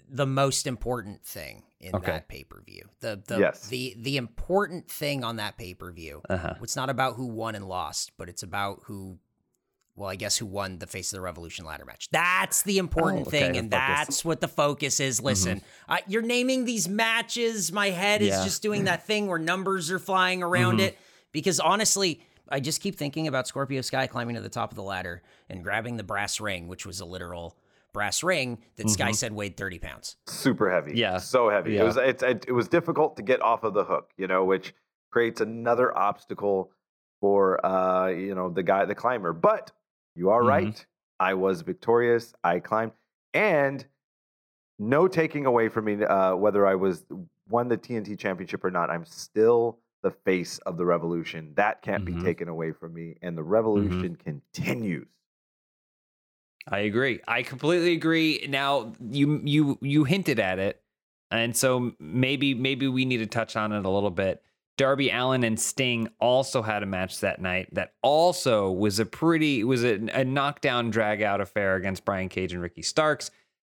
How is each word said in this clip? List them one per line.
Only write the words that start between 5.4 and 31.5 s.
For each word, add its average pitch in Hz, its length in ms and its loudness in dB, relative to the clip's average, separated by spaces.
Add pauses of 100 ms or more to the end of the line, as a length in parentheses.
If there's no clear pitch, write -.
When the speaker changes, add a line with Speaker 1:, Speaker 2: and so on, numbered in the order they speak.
Speaker 1:
pay-per-view, 85 720 -14
Speaker 2:
Uh-huh. 87 320 -4
Speaker 1:
it's - 140 -8
not 131 140 -4
about 127 260 0
who 123 120 -8
won 110 280 -6
and 101 120 -12
lost, 90 500 -6
but 87 120 -14
it's 90 140 -12
about 101 420 -6
who, 95 340 -14 (760)
well, 101 140 -8
I 95 60 -6
guess 101 220 -2
who 120 80 -6
won 95 340 -6
the 92 80 -12
Face 95 260 -8
of 101 40 -10
the 95 40 -10
Revolution 85 440 -10
ladder 78 200 -12
match. - 260 -16
That's 180 520 2
the 196 140 2
important 175 480 0
Speaker 2:
Oh, - 40 -10
okay, 147 100 2
Speaker 1:
thing, - 140 2
Speaker 2:
the 123 60 -2
Speaker 1:
and 113 120 -4
Speaker 2:
focus. 127 160 2
Speaker 1:
that's 143 380 0
what 165 160 -2
the 156 60 -2
focus 147 520 0
is. 135 180 0
Speaker 2:
Mm-hmm. 107 80 -2
Speaker 1:
Listen, 95 360 0 (260)
I, 180 200 0
you're 214 140 0
naming 247 440 2
these 220 240 -2
matches. 226 800 0
My 202 180 0
head 202 320 2
is 202 80 4
Speaker 2:
Yeah. 190 140 2
Speaker 1:
just 190 180 -2
doing 208 240 0
that 180 200 0
thing 214 220 0
where 175 120 0
numbers 180 520 -2
are 185 80 -2
flying 185 440 0
around 180 340 4
Speaker 2:
Mm-hmm. 190 100 4
Speaker 1:
it. - 100 -6 (340)
Because 156 280 0
honestly, 190 600 2 (280)
I 143 100 0
just 143 220 -2
keep 196 140 -4
thinking 151 320 -4
about 131 200 -2
Scorpio 135 340 -4
Sky 131 260 -2
climbing 120 280 -6
to 110 60 -8
the 101 80 -10
top 113 220 -6
of - 40 -18
the 101 80 -10
ladder 92 380 -8 (280)
and 90 140 -12
grabbing 113 340 -6
the 110 60 -8
brass 101 380 -4
ring, 92 260 -6
which 90 180 -14
was 90 140 -12
a 95 60 -12
literal 87 520 -12 (360)
brass 104 300 -2
ring 139 340 0 (180)
that 110 140 -2
Sky 107 160 2
Speaker 2:
Mm-hmm. 117 80 0
Speaker 1:
said 110 180 -2
weighed 104 240 -6
thirty 92 240 -8
pounds. - 380 -14 (100)
Speaker 3:
Super - 420 2
heavy. 85 280 0
Speaker 2:
Yeah. 98 200 0
Speaker 3:
So 117 320 2
heavy. 104 260 2